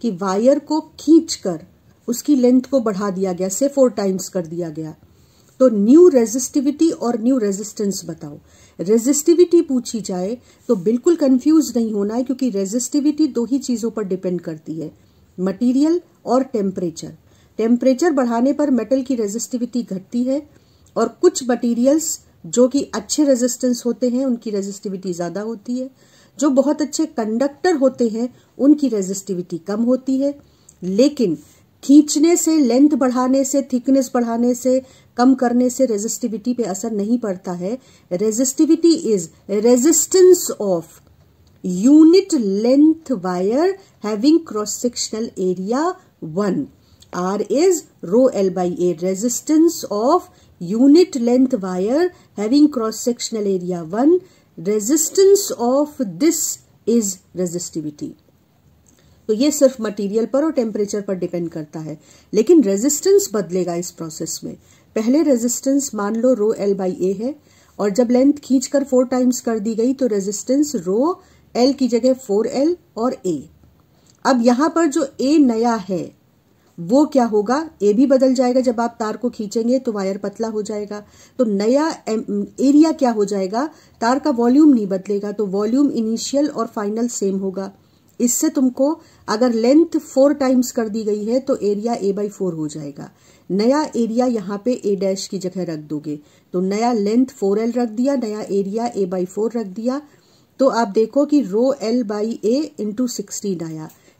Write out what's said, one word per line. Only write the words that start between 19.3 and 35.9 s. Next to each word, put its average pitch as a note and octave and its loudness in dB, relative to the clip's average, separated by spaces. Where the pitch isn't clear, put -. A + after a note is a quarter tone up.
घटती F#3+ -6
है C4+ -4
और A#3 0
कुछ - -2
materials A#3+ 0
जो A#3 2
कि C#4 -4
अच्छे A3 -2
resistance B3+ 0
होते A#3+ -2
हैं B3+ -2
उनकी A#3 -4
resistivity G3 -8
ज्यादा E3+ -8
होती A#3 -8
है, C4 -10
जो D4 2
बहुत C#4 2
अच्छे D4+ -4
conductor C4+ -2
होते B3+ 0
हैं A#3 -6
उनकी D4 4
resistivity F#3+ -6
कम G#3 -4
होती C4 0
है। C#4+ -4
लेकिन G3+ 0
खींचने D4+ 4
से, D#4+ 0
लेंथ C4+ 4
बढ़ाने B3+ 0
से, C#4 -2
थिकनेस C4+ 0
बढ़ाने A#3+ 0
से, B3+ 0
कम B3+ 4
करने B3 2
से B3+ 0
रेजिस्टिविटी A3+ -4